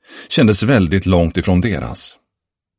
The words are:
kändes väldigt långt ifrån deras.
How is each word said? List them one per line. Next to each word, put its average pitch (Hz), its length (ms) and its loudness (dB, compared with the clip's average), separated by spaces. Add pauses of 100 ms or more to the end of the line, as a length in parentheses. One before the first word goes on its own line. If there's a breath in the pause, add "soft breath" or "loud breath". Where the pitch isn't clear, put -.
(300 loud breath)
kändes 107 340 2
väldigt 98 420 0
långt 87 320 2
ifrån 90 240 0
deras. 69 580 -6 (580)